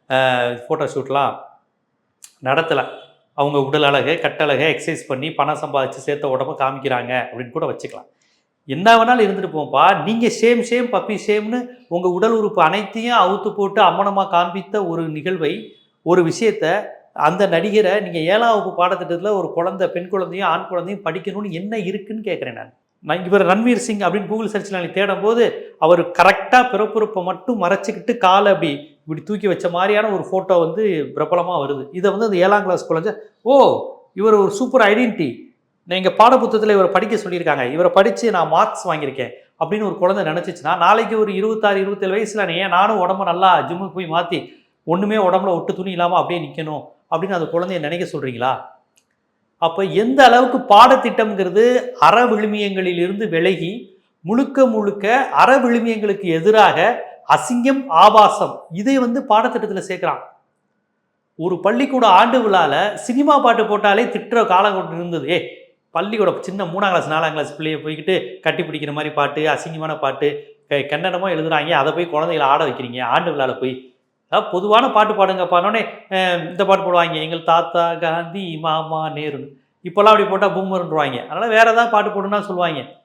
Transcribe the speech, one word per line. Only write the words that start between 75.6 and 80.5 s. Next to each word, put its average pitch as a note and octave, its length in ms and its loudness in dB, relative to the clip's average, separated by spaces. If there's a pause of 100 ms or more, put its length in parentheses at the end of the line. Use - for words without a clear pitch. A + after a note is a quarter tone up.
அஹ், F3+ 400 -2
இந்த F#3 160 -2
பாட்டு F#3+ 260 2
போடுவாங்க, E3 300 2
'எங்கள் E3 220 -8
தாத்தா E3+ 520 0
காந்தி, E3 640 -6
மாமா D#3 480 -4
நேருன்னு.' C#3+ 420 -10 (320)
இப்போல்லாம் F3+ 200 0
அப்படி G#3+ 200 6
போட்டா F#3+ 340 0